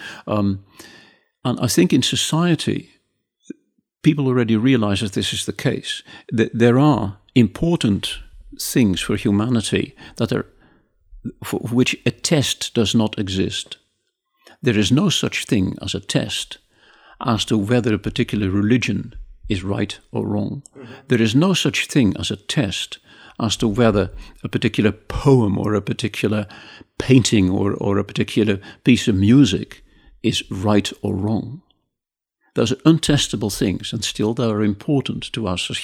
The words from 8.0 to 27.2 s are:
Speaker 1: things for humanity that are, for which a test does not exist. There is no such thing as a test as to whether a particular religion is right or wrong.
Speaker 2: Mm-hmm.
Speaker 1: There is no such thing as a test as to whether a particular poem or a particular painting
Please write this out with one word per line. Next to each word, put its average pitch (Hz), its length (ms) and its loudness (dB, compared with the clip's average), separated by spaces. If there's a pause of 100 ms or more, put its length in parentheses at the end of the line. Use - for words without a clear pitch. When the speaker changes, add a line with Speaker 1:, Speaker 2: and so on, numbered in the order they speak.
Speaker 1:
things 101 400 2
for - 140 -2
humanity 104 800 0 (220)
that 113 140 -2
are, 110 140 -2 (1000)
for - 160 -6
which 120 360 0 (100)
a 123 60 2
test - 600 -2
does 110 200 0
not 110 240 2
exist. 95 600 -4 (840)
There 110 160 2
is 104 140 2
no 160 180 4
such - 360 -4
thing 95 360 0
as - 140 -8
a 95 60 -4
test - 560 -6 (680)
as 113 200 0
to 113 120 0
whether 110 360 0
a 98 60 -2
particular 107 500 -2
religion 104 640 0 (320)
is 95 160 -4
right 101 340 -4 (140)
or 110 160 -4
wrong. 104 360 -4 (140)
Speaker 2:
Mm-hmm. 123 140 -18 (160)
Speaker 1:
There 117 140 2
is 110 140 2
no 175 180 4
such - 340 -2
thing 117 300 2
as - 140 -6
a 104 40 -4
test - 640 -6 (400)
as 113 180 -2
to 123 120 0
whether 104 420 2 (320)
a - 60 -8
particular 110 420 0
poem 113 640 2
or 104 160 -2
a 101 80 0
particular 104 640 -4 (520)
painting 110 520 4